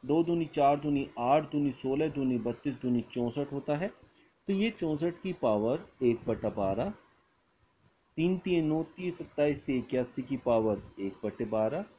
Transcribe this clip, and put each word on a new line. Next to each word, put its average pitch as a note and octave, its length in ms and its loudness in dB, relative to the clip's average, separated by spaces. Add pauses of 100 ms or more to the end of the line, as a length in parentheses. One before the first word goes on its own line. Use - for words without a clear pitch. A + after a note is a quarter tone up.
दो D3+ 180 4
दूनी E3+ 220 0
चार, C#3+ 340 4
दूनी C#3+ 280 0 (120)
आठ, C#3+ 320 2
दूनी D3 220 0
सोलह, C#3 340 -2
दूनी C3+ 300 0
बत्तीस, A#2+ 440 -4
दूनी B2 200 0 (120)
चौंसठ B2+ 400 -2
होता C#3 240 -2
है। F#3+ 140 -4 (560)
तो G3 60 0
ये G3+ 160 2 (100)
चौंसठ E3 440 -2
की F#3 100 -4
power A#2 520 0 (180)
एक A#2 240 2
बटा A2 220 0
बारह, G2+ 400 -2 (1300)
तीन F3 200 2
तीन F3 280 2
नौ, D#3 180 2
तीन F3+ 280 -6
सत्ताईस, D3 540 -2
तीन C3 120 0
इक्यासी B2 440 -2
की B2+ 160 -4
power A2 460 2 (160)
एक G2 260 -6
बटे G#2+ 200 -4
बारह A2 400 -2 (140)